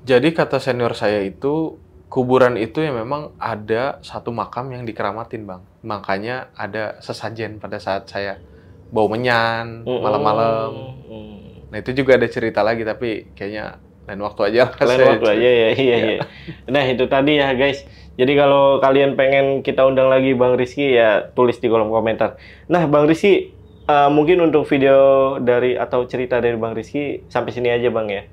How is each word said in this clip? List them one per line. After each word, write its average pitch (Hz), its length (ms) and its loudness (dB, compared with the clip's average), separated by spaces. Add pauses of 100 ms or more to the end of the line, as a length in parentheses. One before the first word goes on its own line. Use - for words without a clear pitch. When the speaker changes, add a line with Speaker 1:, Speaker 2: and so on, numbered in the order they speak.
Speaker 1:
Jadi 131 300 2
kata 147 260 -2
senior 120 360 -2
saya 104 280 -2
itu, 143 540 -4 (320)
kuburan 123 480 2
itu 110 240 -4
ya 156 100 -2
memang 135 460 -8
ada 113 640 -6
satu - 320 -12
makam 123 400 -10
yang 123 120 -14
dikeramatin, 110 600 -8
Bang. 92 180 -16 (200)
Makanya 107 720 -8
ada 107 460 -10
sesajen 110 600 -12
pada 104 180 -12
saat 98 300 -6
saya 101 320 -10 (480)
bau 110 180 0
menyan, 113 760 -2
Speaker 2:
Mm-mm. 123 180 -4
Speaker 1:
malam-malam. 110 720 0 (320)
Speaker 2:
Mm. 107 340 -18 (320)
Speaker 1:
Nah, 107 80 -12
itu 113 160 -8
juga 131 220 6
ada 117 100 4
cerita 113 340 -4
lagi, 113 220 0
tapi 107 500 -6
kayaknya 104 460 -12 (260)
lain 101 160 -12
waktu 104 300 -6
aja 113 160 2
lah 120 160 -8
Speaker 2:
Lain 127 160 4
Speaker 1:
saya 131 140 6
Speaker 2:
waktu 113 100 2
Speaker 1:
cerita. 107 160 2
Speaker 2:
aja 120 140 4
ya, - 20 6
iya, 113 160 4
Speaker 1:
Iya. 120 280 2 (120)
Speaker 2:
iya. 95 100 -2 (460)
Nah, 135 180 0
itu 127 220 0
tadi 139 300 2
ya, 139 180 2
guys. 135 320 -2 (300)
Jadi 131 180 2
kalau 139 460 4
kalian 135 340 4
pengen 135 480 2
kita 135 220 0
undang 131 260 4
lagi 131 240 2
Bang 123 220 2
Rizky, 127 400 0
ya 110 340 4
tulis 120 260 2
di 123 120 -6
kolom 110 200 2
komentar. 110 520 -2 (260)
Nah, 170 180 0
Bang 147 220 2
Rizky, 165 480 2 (320)
eh, 143 240 4
mungkin 151 320 2
untuk 151 240 2
video 135 320 4 (400)
dari 123 400 0
atau 123 260 -2
cerita 123 380 -4
dari 117 160 -2
Bang 113 160 -6
Rizky 135 520 -8
sampai - 260 -4
sini 120 180 -4
aja, 120 180 0
Bang, 110 220 -2
ya. 101 240 -8